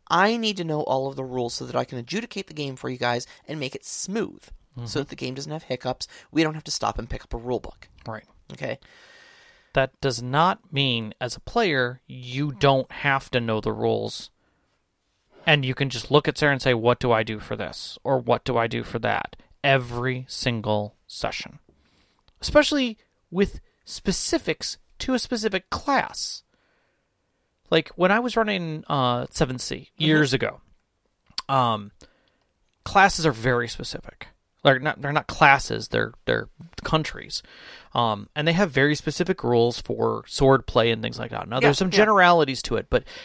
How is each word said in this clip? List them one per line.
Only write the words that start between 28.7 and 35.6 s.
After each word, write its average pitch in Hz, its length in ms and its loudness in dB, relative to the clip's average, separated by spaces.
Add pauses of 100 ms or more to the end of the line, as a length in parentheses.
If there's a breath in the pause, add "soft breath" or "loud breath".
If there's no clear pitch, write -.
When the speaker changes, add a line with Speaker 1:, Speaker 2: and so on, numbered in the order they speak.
Speaker 2:
uh, 123 400 0
seven 127 300 -2
C - 340 -10
Speaker 1:
Mm-hmm. 151 100 -6
Speaker 2:
years 151 300 4
ago, 117 280 -2 (840)
um, 113 440 0 (920 soft breath)
classes 190 420 6
are 151 60 4
very 120 360 0
specific. - 600 -12 (360)
Like, 131 180 6
not, 147 200 -4
they're 143 120 -4
not 151 140 0
classes, 135 600 4